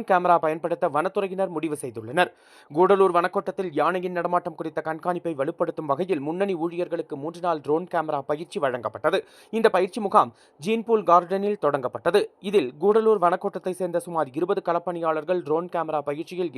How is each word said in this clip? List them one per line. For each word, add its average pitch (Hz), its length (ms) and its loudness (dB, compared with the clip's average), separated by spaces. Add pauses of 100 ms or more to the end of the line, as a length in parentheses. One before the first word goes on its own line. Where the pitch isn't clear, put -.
கேமரா 175 340 6
பயன்படுத்த 165 500 -2
வனத்துறையினர் 185 640 -2
முடிவு 156 260 -4
செய்துள்ளனர். 123 480 -2 (460)
கூடலூர் 185 400 6
வனக்கோட்டத்தில் 185 540 0 (100)
யானையின் 180 380 0
நடமாட்டம் 175 420 -2
குறித்த 160 280 -6
கண்காணிப்பை 165 520 -4
வலுப்படுத்தும் 160 520 -2
வகையில் 160 360 -2
முன்னணி 190 260 -2 (100)
ஊழியர்களுக்கு 170 600 -6
மூன்று 170 220 -10
நாள் 165 200 -2
ட்ரோன் 156 260 0
கேமரா 156 280 -2 (100)
பயிற்சி 156 340 -6
வழங்கப்பட்டது. 127 540 -2 (400)
இந்த 220 180 6
பயிற்சி 185 300 0
முகாம் 180 260 4 (340)
ஜீன்பூல் 220 440 2
கார்டனில் 190 560 2
தொடங்கப்பட்டது. 143 560 2 (280)
இதில் 180 200 2 (140)
கூடலூர் 214 420 4
வனக்கோட்டத்தை 185 560 -2
சேர்ந்த 175 240 -2
சுமார் 160 340 -2
இருபது 185 300 -2
களப்பணியாளர்கள் 170 800 -2
ட்ரோன் 170 260 -2
கேமரா 156 240 -2 (100)
பயிற்சியில் 165 480 -6